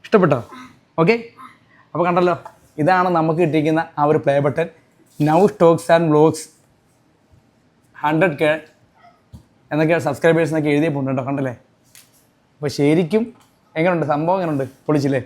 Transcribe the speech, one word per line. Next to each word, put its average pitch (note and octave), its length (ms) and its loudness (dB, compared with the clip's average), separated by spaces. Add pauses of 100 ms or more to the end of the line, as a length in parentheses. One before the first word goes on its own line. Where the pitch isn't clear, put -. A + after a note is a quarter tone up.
ഇഷ്ടപ്പെട്ടോ? F3 340 2 (600)
ഓക്കെ, F#3+ 160 2 (760)
അപ്പോൾ D#3 160 -4
കണ്ടല്ലോ, F3+ 260 0 (480)
ഇതാണ് F#3 340 2
നമുക്ക് D#3+ 260 0
കിട്ടിയിരിക്കുന്ന D#3 400 0 (180)
ആ - 100 2
ഒരു D3+ 160 2
പ്ലേ C#3 80 0 (120)
ബട്ടൺ. E3 220 -2 (580)
Now D#3 120 2 (220)
Talks E3 340 4
and E3+ 160 2
Vlogs D#3 300 4 (1600)
ഹൺഡ്രഡ് D#3 380 0
കെ D#3 100 2 (1200)
എന്നൊക്കെ D#3 320 2
സബ്സ്ക്രൈബേഴ്സ് D#3+ 480 2
എന്നൊക്കെ D3+ 220 -2
എഴുതിയപ്പോൾ D3 340 -2
കേട്ടോ, C3 200 -2
കണ്ടല്ലേ. C3+ 260 -4 (1040)
അപ്പോൾ D3 200 -6
ശരിക്കും D#3+ 460 2 (560)
എങ്ങനെയുണ്ട് E3 340 0
സംഭവം, D#3+ 280 0
എങ്ങനെയുണ്ട്? D3+ 260 -4 (200)
പൊളിച്ചില്ലേ? C#3 400 0